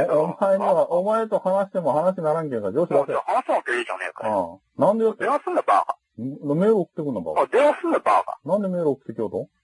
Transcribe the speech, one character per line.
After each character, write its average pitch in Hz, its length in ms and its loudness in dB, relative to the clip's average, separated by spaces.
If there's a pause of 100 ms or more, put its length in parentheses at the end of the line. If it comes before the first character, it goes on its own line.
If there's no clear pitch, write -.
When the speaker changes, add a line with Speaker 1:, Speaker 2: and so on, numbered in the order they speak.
Speaker 1:
だ - 40 2
ろ。 156 280 0
Speaker 2:
お - 0 -
前 196 220 2
に 196 60 -4
は、 - 100 2
Speaker 1:
は？ 160 180 2
Speaker 2:
お 175 120 2
前 220 240 0
と 208 120 -2
話 190 300 0
し - 20 -20
て 190 80 -4
も 147 140 0
話 180 240 0
に 175 60 -6
な 151 100 2
ら 165 100 -2
ん 151 60 -6
け 127 60 -4
ん 110 60 -4
さ、 98 100 -4
上 156 160 0
司 - 40 -10
出 - 80 4
せ。 139 80 2
Speaker 1:
じ 143 60 -4
ゃ 120 100 -2
あ - 0 -
話 220 240 0
さ 294 80 2
な - 80 -2
き - 80 -6
ゃ 120 40 0
い 120 60 -2
い 113 40 -8
じ - 60 -8
ゃ 95 80 -6
ね 90 120 -8
え - 20 -16
か 107 140 -8
よ。 92 320 -2 (200)
Speaker 2:
あ 131 40 2
あ。 156 40 6
な 202 60 6
ん 220 40 -2
で 220 80 0
よ 220 60 2
っ 208 40 -10
て。 - 80 -8
Speaker 1:
電 214 80 0
話 285 120 -2
す 359 60 -6
ん 359 60 -4
な、 - 60 2
バ - 240 2
カ。 - 120 -6 (200)
Speaker 2:
ん？ 143 400 -4
メ 185 80 2
ー 220 60 6
ル 220 80 4
送 170 100 -2
っ - 60 -20
て 160 80 -8
く 147 80 -4
ん - 20 -6
な、 101 80 -6
バ 80 140 -6
カ。 - 80 2
Speaker 1:
あ、 - 80 0
電 480 100 4
話 294 160 4
す 339 100 -6
ん 330 40 0
な、 - 80 2
バ - 240 2
カ。 - 220 -10
Speaker 2:
な 170 120 0
ん 214 60 -2
で 190 60 -2
メ 180 100 -2
ー 175 40 -2
ル 151 120 2
送 - 80 -12
っ - 20 -20
て 113 80 -10
き 113 60 -8
よ 107 80 -2
う 92 40 -12
と？ 92 160 -6 (160)